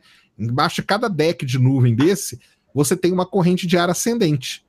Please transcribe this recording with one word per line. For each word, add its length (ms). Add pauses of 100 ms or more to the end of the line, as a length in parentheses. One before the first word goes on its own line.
(380)
Embaixo 380
de 80
cada 260
deck 360
de 120
nuvem 380
desse, 440 (340)
você 220
tem 160
uma 140
corrente 400
de 120
ar 120
ascendente. 800